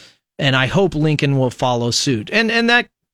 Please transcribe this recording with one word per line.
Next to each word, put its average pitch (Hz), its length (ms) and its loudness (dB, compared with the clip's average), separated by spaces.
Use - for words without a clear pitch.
And 135 180 0
I 131 120 2
hope 185 260 0
Lincoln 151 420 0
will 131 140 0
follow 120 400 -2
suit. 113 420 -2
And, 226 180 0
and 233 200 0
that, 240 180 0